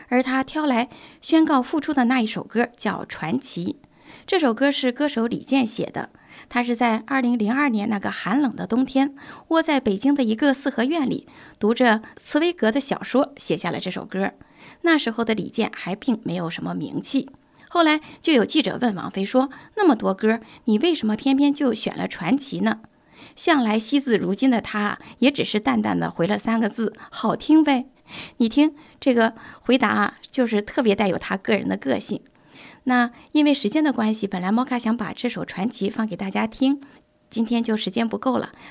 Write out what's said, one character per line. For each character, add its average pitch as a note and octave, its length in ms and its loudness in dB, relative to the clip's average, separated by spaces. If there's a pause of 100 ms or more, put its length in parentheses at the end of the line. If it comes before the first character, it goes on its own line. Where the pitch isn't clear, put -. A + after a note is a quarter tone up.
而 B3 120 2
她 C4 220 0
挑 D4+ 240 -4
来 B3 220 0 (320)
宣 D#4+ 240 4
告 C#4+ 180 4
复 D4+ 180 -2
出 D4+ 140 -4
的 A#3+ 120 4
那 B3+ 140 2
一 A3 60 2
首 - 160 -6
歌 - 340 -2
叫 - 300 -4
《传 F3 320 -4
奇》。 - 380 -8 (500)
这 G4 120 0
首 C4+ 140 2
歌 C4+ 180 2
是 B3+ 220 0
歌 C#4+ 160 -2
手 A#3 180 -2
李 A3+ 120 -4
健 C4 280 0
写 - 200 -6
的， - 240 -8 (380)
他 B3 140 -2
是 A#3+ 140 -2
在 A3 300 2
二 C4+ 140 -2
零 B3 160 0
零 G#3 160 0
二 C#4 160 0
年 G#3+ 200 -2
那 G#3 100 -2
个 G3 120 -6
寒 G#3+ 300 -2
冷 B3 140 0
的 F3 120 -8
冬 B3+ 180 0
天， C4+ 320 0 (320)
窝 E4 140 4
在 D4+ 180 0
北 G3+ 160 0
京 C#4 180 2
的 C#4 80 0
一 A3 140 0
个 C#4 180 4
四 C4+ 160 -4
合 A3+ 140 -2
院 C#4+ 240 0
里， - 180 -6 (320)
读 G#3+ 160 2
着 A3 280 4 (140)
茨 - 220 -2
威 E4+ 140 2
格 A3 180 0
的 B3 80 0
小 A3+ 240 -4
说， C4 340 0
写 - 200 -4
下 F3 140 -4
了 - 100 -4
这 F#3 100 -6
首 - 140 -8
歌。 F#3+ 280 -4 (500)
那 E4+ 140 4
时 A#3+ 140 -2
候 A3+ 140 -2
的 A3 100 0
李 G3+ 140 -4
健 G#3+ 260 -4
还 F#3 220 -8
并 A3+ 260 -2
没 E3+ 140 -4
有 F3 120 -4
什 E3+ 140 -10
么 F3 120 -6
名 F3 280 -6
气。 - 260 -4 (400)
后 F4 140 2
来 D#4 180 4 (220)
就 E4 100 2
有 A3+ 120 6
记 D4+ 180 2
者 - 180 -4
问 A3+ 140 0
王 F#3 160 -8
菲 G3 140 -4
说 C4 260 2 (260)
：“那 G#4 80 2
么 B3 120 6
多 F#3+ 180 0
歌， A3 240 2 (280)
你 G#3+ 120 4
为 E4 160 2
什 C4+ 120 -4
么 G#3+ 100 0
偏 C4+ 200 2
偏 C#4+ 160 4
就 C4+ 220 0
选 - 220 -4
了 - 120 -4
《传 G3+ 300 -2
奇》 F3 240 -8
呢？” A3 200 0 (520)
向 D4 300 2
来 G#3+ 140 2
惜 C#4 200 0
字 C4+ 180 2
如 F3+ 160 0
金 C4 160 2
的 A#3 120 4
她 G#3+ 200 -4
啊， G#3 200 -4 (180)
也 G#3+ 120 4
只 G#3+ 140 0
是 G#3 140 -2
淡 A3 240 0
淡 G3+ 160 0
的 E3 100 -2
回 - 180 -2
了 G#3 120 0
三 A3+ 220 -2
个 A3+ 80 0
字 G#3+ 260 -4 (160)
：“好 - 240 -2
听 D#4 300 4
呗。” C4 220 2 (520)
你 A3+ 100 4
听 C#4+ 280 4 (240)
这 C4+ 120 4
个 A3+ 220 2 (260)
回 B3 160 4
答 B3+ 120 2
啊， G#3 300 0 (120)
就 B3 160 0
是 G#3+ 160 0
特 - 200 -2
别 G#3 120 4
带 G3+ 140 2
有 F3 100 0
她 - 180 -6
个 A3 180 -2
人 G3 120 -2
的 F#3+ 100 -2
个 A#3+ 220 -2
性。 - 240 -8 (640)
那 B3 240 2 (220)
因 D4+ 140 4
为 D4 80 6
时 G#3+ 160 0
间 D#4 120 2
的 D4 120 2
关 A3 180 0
系， G#3+ 140 -4
本 F#3 140 -6
来 F#3 120 -2
猫 A#3 100 2
卡 B3 160 -4
想 A3+ 160 -2
把 A3+ 200 -6
这 - 120 -6
首 G3+ 200 -6
《传 G3 220 -4
奇》 G3 240 -4
放 A3 140 -4
给 G#3 80 -8
大 F#3+ 140 -6
家 G#3 180 -2
听， C4+ 360 0 (480)
今 A3+ 140 -2
天 A3+ 180 0
就 A3 140 -2
时 G#3+ 140 -4
间 A3+ 160 -2
不 G#3 120 -6
够 B3 180 -2
了， - 160 -6 (180)